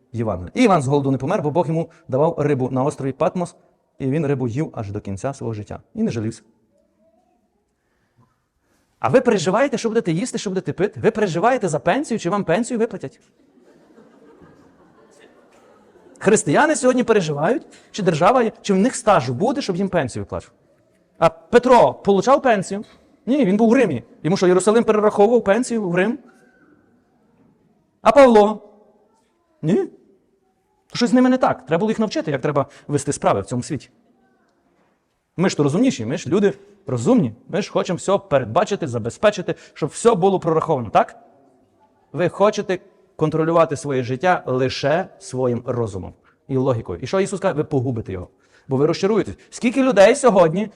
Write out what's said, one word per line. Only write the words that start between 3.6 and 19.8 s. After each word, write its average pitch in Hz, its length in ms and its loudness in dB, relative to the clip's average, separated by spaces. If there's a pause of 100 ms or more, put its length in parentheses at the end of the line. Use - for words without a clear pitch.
і 135 120 -4
він 151 160 -2
рибу 131 220 -2
їв 131 260 -4
аж 104 160 -10
до 104 100 -8
кінця 101 320 -8
свого 117 220 -10
життя. 104 260 -12 (140)
І 220 80 -6
не 214 80 -2
жалівся. 110 320 -6 (2500)
А 113 100 -2
ви 226 120 6
переживаєте, 226 580 0
що 226 100 -4
будете 220 240 -2
їсти, 220 260 -4
що 196 120 -8
будете 185 220 -4
пити? - 280 -4
Ви 143 100 0
переживаєте 214 580 0
за 151 100 -2
пенсію, 226 400 -2
чи 170 120 -6
вам 196 140 -2
пенсію 220 340 -2
виплатять? 202 420 -6 (3000)
Християни 220 560 2
сьогодні 254 280 2
переживають, 180 600 0 (240)
чи 214 120 -8
держава 185 400 2
є, 214 100 -2 (100)
чи 202 120 0
в - 20 2
них 214 200 2
стажу 143 380 0
буде, 240 260 -2
щоб 190 160 -6
їм 190 120 -2